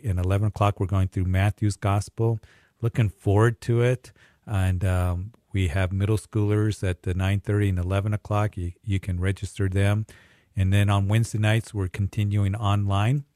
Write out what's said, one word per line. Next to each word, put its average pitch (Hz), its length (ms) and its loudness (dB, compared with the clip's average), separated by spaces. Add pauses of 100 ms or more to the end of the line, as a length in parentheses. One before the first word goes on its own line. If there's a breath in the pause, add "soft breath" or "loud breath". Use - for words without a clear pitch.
and 90 140 0
eleven 98 280 0
o'clock. 101 320 0
We're 101 60 -2
going 95 240 0
through 92 160 -2
Matthew's 98 500 0
Gospel. 107 640 -2 (420 soft breath)
Looking 113 280 0
forward 107 520 2
to 117 200 0
it. 123 320 -2 (320 soft breath)
And, 92 400 0
um, 92 480 -2 (200)
we 95 140 0
have 90 240 -2
middle 101 260 0
schoolers 107 640 -2
at 92 220 -4
the 92 100 -4
nine 95 280 0
thirty 104 260 0
and 92 100 0
eleven 98 360 -2
o'clock. 104 420 -2
You, 87 160 -6 (140)
you 98 160 -2
can 90 180 -4
register 98 480 -2
them. 101 380 0 (500 loud breath)
And 95 160 2
then 104 180 4
on 101 200 2
Wednesday 113 300 0
nights, 107 340 0
we're 95 160 -2
continuing 101 640 0
online. 104 720 0 (100)